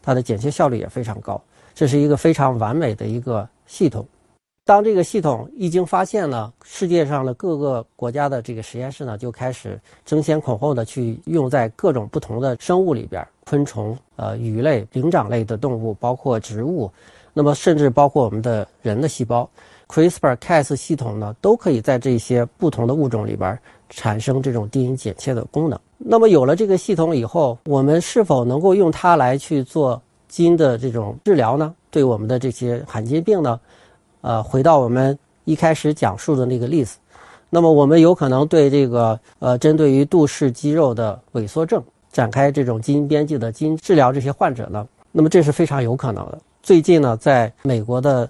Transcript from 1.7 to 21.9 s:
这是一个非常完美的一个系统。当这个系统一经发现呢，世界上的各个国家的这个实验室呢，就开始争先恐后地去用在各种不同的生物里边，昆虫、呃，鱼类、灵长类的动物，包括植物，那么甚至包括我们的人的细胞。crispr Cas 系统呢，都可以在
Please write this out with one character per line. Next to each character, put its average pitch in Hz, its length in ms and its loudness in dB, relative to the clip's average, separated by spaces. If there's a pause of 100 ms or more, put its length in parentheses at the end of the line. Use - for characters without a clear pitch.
这 156 140 0
是 139 100 0
一 143 100 2
个 147 80 2
非 165 180 2
常 131 260 0
完 110 160 -2
美 143 180 -2
的 110 140 -10
一 113 120 -6
个 113 280 -6 (180)
系 - 240 -2
统。 107 160 -8 (580)
当 208 200 6
这 220 100 0
个 180 100 2
系 208 160 -4
统 135 380 -2
一 185 100 -4
经 175 160 0
发 185 220 -2
现 185 240 -4
呢， 113 240 -6 (100)
世 - 240 -8
界 170 160 2
上 139 220 -2
的 127 80 -4
各 165 240 -4
个 135 280 -4 (100)
国 120 160 -6
家 143 180 -2
的 131 120 -4
这 120 120 -12
个 110 80 -10
实 - 160 -16
验 131 140 -10
室 143 120 -16
呢， 113 140 -10
就 120 140 -10
开 127 200 -8
始 104 260 -12 (280)
争 151 160 0
先 151 180 0
恐 120 180 -4
后 143 140 -2
地 120 140 -4
去 117 400 -8
用 151 240 -2
在 123 200 0
各 175 220 -2
种 113 160 -4
不 - 120 -8
同 113 200 -8
的 131 200 -4
生 180 200 0
物 180 140 0
里 113 140 -6
边， 85 200 -10 (160)
昆 143 220 -2
虫、 110 320 -8 (200)
呃， 107 200 -8
鱼 113 240 -6
类、 123 300 0
灵 135 180 -2
长 147 180 0
类 113 160 -2
的 107 140 -6
动 131 160 -4
物， 113 220 -6
包 120 180 -4
括 127 260 -2
植 110 240 -10
物， 143 260 -6 (440)
那 151 80 0
么 143 140 2
甚 170 200 0
至 147 140 4
包 143 180 4
括 139 160 0
我 107 60 0
们 107 100 -4
的 110 260 -2 (180)
人 113 180 -2
的 156 60 0
细 131 180 -6
胞。 120 240 -2 (380)
crispr 170 500 2
Cas 151 380 0
系 156 200 -6
统 113 240 -6
呢， 107 220 -8
都 220 160 2
可 - 120 -4
以 117 120 0
在 131 160 0